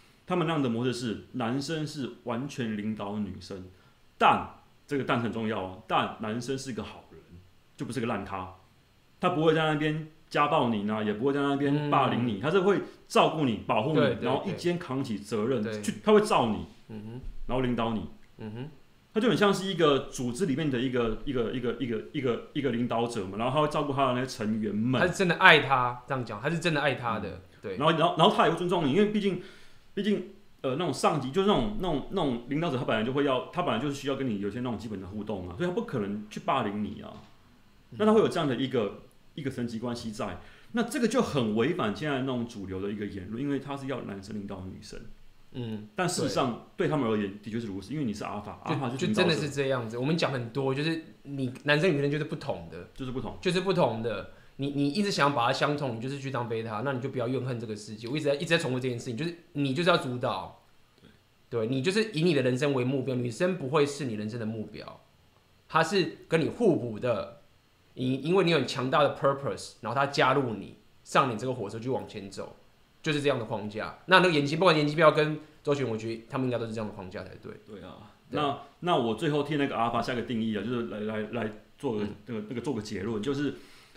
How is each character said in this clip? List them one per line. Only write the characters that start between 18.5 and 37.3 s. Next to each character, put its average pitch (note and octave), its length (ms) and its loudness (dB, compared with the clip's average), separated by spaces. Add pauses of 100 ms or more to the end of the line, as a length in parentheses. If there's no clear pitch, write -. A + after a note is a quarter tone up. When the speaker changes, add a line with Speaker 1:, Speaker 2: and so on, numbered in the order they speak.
Speaker 2:
哼。 B2+ 160 -10 (460)
Speaker 1:
他 A3 60 0
就 B3 80 4
很 D#3+ 80 6
像 G3+ 160 6
是 F#3+ 180 -4
一 F#3 40 -4
个 D3 340 4
组 B2 240 -4
织 D#3+ 140 -2
里 C3 100 0
面 D#3 140 0
的 B2 100 0
一 C3 100 0
个， A#2 360 0
一 C#3+ 80 -2
个， A2 180 0
一 B2+ 80 -4
个， A#2 140 -2
一 C3+ 120 -4
个， A2 160 -2 (100)
一 D3 100 -4
个， A#2 320 -2
一 C#3+ 80 -2
个 C3+ 80 0
领 A#2+ 180 0
导 A#2+ 180 0
者 A2 200 -4
嘛， F#2+ 100 -8
然 A#2 100 0
后 C3 60 0
他 D3+ 80 2
会 D3+ 100 2
照 D#3 140 0
顾 C#3 80 -2
他 C3+ 140 2
的 B2 80 2
那 B2+ 60 0
些 C3 60 -2
成 A2 320 -2
员 G#2 160 -2
们。 A#2+ 240 2
Speaker 2:
他 F3 80 6
是 F3 60 2
真 F#3 160 2
的 D#3+ 60 2
爱 E3+ 260 10
他， B2 480 0
这 C#3+ 60 -4
样 B2+ 100 -2
讲， G#2+ 160 -8
他 C3+ 80 -4
是 E3 100 0
真 E3+ 140 0
的 C#3+ 80 2
爱 C#3 140 2
他 A2+ 260 -2
的， G#2 80 -6
Speaker 1:
嗯。 - 120 -10 (200)
Speaker 2:
对。 A2 160 -8
Speaker 1:
然 C#3+ 100 2
后， E3 120 8
然 E3 100 4
后， F3 80 -2
然 E3 100 8
后 G#3 80 6
他 G#3 120 6
也 D#3 40 4
会 E3+ 60 2
尊 F3+ 100 -2
重 F3 200 2
你， B2+ 60 4
因 D#3 40 4
为 G#3 140 6
毕 G#3+ 100 0
竟， F#3+ 220 0 (500)
毕 G3+ 100 -2
竟， G3 280 0 (320)
呃， C3 140 -2
那 - 20 -2
种 E3+ 120 0
上 D#3+ 300 2
级， B2+ 100 -4
就 F#3 120 2
是 G3 40 0
那 G#3 60 6
种， A#2 280 2
那 F3+ 80 0
种， C#3+ 240 -2
那 F#3 120 0
种 A#2+ 240 -2
领 D3 100 -2
导 E3 120 0
者， B2+ 80 0
他 C#3 60 -2
本 A#2 140 2
来 G#2+ 60 0
就 C3 80 0
会 C#3+ 120 2
要， C3 280 0
他 F3+ 80 -2
本 C3 140 0
来 - 40 0
就 D3 80 -2
是 C#3+ 80 0
需 C3+ 140 -6
要 C3+ 80 0
跟 C3+ 100 -2
你 G#2 140 0
有 G2+ 80 -2
一 - 20 -2
些 A#2+ 100 -6
那 B2+ 100 -4
种 G#2 80 -4
基 A2 100 -10
本 G#2 100 -8
的 F#2+ 80 -10
互 G#2 160 -8
动 G2 220 -6
嘛， F2 140 -8
所 F3 80 0
以 - 20 0
他 F3+ 60 -2
不 A3 100 -2
可 C3+ 140 -4
能 G#2 320 -4
去 - 100 -12
霸 C#3 220 0
凌 G#2 200 -2
你 F#2 200 -6
啊。 - 100 -14 (800)